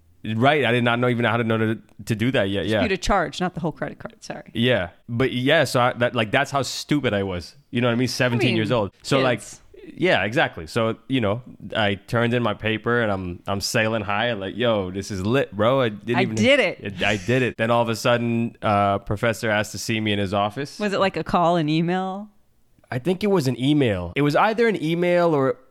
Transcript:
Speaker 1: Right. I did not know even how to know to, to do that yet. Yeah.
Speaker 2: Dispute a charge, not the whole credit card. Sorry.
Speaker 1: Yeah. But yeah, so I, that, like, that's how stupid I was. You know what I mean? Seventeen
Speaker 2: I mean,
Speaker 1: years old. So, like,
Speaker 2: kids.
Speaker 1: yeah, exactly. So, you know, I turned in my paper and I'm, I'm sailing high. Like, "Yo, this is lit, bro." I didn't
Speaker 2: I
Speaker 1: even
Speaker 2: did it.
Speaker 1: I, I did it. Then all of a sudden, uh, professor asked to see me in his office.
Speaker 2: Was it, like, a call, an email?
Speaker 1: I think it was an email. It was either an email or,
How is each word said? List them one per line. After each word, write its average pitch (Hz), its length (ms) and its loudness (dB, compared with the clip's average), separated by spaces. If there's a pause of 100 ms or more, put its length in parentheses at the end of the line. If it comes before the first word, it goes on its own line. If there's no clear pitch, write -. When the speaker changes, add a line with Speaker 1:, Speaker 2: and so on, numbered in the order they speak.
(260)
Speaker 1:
Right. 127 400 4
I 113 80 2
did 123 100 2
not 120 160 2
know 123 120 2
even 117 160 2
how 110 100 2
to 117 80 0
know 113 140 2
to, 110 200 0 (280)
to 120 80 -2
do 113 160 0
that 113 180 2
yet. 98 160 -2
Yeah. 107 160 0
Speaker 2:
Dispute 190 120 0
a 185 100 0
charge, 180 360 0
not 180 140 -4
the - 80 -12
whole 160 120 -4
credit - 260 -10
card. - 160 -14 (100)
Sorry. - 300 -14
Speaker 1:
Yeah. 113 340 0 (220)
But 120 240 0
yeah, 139 300 2
so 127 140 0
I, 123 200 2
that, 120 160 0
like, 113 160 -2
that's 135 200 0
how 139 120 0
stupid 127 500 -2
I 101 100 2
was. 90 320 -8 (160)
You 120 120 0
know 123 60 2
what 117 40 2
I 117 40 0
mean? 123 120 0
Seventeen 123 400 0
Speaker 2:
I - 40 2
mean, 113 40 0
Speaker 1:
years 110 160 0
old. 107 200 0 (100)
So, 139 180 0
like, 123 200 0
Speaker 2:
kids. - 200 -20 (340)
Speaker 1:
yeah, 139 300 2
exactly. 113 420 -2
So, 113 300 0 (120)
you 131 120 0
know, 107 220 0 (340)
I 101 200 2
turned 117 360 0
in 123 100 2
my 104 120 0
paper 110 480 -2
and 107 100 0
I'm, 90 340 -6
I'm 98 140 -2
sailing 110 400 0
high. 104 320 -2
Like, 95 240 -8
"Yo, 104 340 0
this 95 200 -8
is 95 160 -4
lit, 123 280 0
bro." 120 280 2
I 117 80 0
didn't 110 260 -4
Speaker 2:
I 190 60 4
Speaker 1:
even - 120 -2
Speaker 2:
did 254 260 4
it. 165 420 -4
Speaker 1:
I, 202 80 2
I 107 80 0
did 120 240 0
it. 107 160 -2
Then 113 120 0
all 120 120 4
of 113 80 -2
a 113 60 -2
sudden, 117 640 0
uh, 101 380 2
professor 113 500 -2
asked 104 220 0
to 101 60 -8
see 113 220 -2
me 107 140 0
in 101 40 0
his 98 140 -2
office. 104 460 -2
Speaker 2:
Was 208 160 -2
it, 165 40 0
like, 190 200 0
a 156 60 -4
call, 175 320 2
an 151 120 0
email? 185 600 -2 (640)
Speaker 1:
I 123 60 -4
think 175 240 -2
it 208 60 0
was 180 180 2
an 127 140 0
email. 123 560 2
It 143 60 0
was 147 120 2
either 220 320 2
an 196 160 0
email 170 500 2
or, 135 240 2 (140)